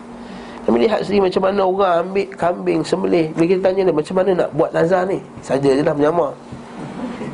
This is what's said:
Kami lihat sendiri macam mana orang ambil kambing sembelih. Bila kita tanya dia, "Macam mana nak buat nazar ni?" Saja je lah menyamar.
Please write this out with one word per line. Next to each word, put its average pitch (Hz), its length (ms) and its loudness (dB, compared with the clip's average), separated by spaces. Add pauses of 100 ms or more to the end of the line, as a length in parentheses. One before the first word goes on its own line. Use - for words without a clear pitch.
(640)
Kami 113 160 2
lihat - 240 2
sendiri 190 240 2
macam 190 160 0
mana 196 160 2
orang 185 340 2 (140)
ambil 190 240 -2
kambing 180 480 -2
sembelih. 175 560 0
Bila 165 80 4
kita 185 160 2
tanya 190 240 2
dia, 180 80 4
"Macam 151 240 -2
mana 190 160 2
nak 170 240 2
buat 156 160 2
nazar 170 320 2
ni?" 185 160 -2 (240)
Saja 139 320 0
je 147 80 2
lah 160 80 2
menyamar. 147 400 2 (1000)